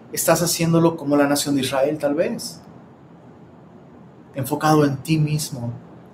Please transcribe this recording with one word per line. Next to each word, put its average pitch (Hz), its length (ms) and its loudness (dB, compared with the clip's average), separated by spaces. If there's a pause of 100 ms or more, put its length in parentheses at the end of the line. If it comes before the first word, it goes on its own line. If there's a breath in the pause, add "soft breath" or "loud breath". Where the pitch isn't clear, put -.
(120)
estás 165 300 2
haciéndolo 165 560 2
como 143 180 -2
la 143 120 4
nación 143 280 0
de 135 60 0
Israel, 135 360 0
tal 143 180 -2
vez. 214 440 -4 (1800)
Enfocado 151 480 2
en 139 140 0
ti 160 200 -2
mismo, 147 540 -4 (420)